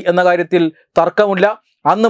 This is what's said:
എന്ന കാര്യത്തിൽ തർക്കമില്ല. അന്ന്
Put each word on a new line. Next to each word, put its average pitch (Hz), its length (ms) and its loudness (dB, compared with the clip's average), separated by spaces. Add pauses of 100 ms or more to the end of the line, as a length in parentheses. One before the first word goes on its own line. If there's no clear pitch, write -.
(100)
എന്ന 175 160 0
കാര്യത്തിൽ 175 360 0 (360)
തർക്കമില്ല. 190 480 0 (460)
അന്ന് 220 180 0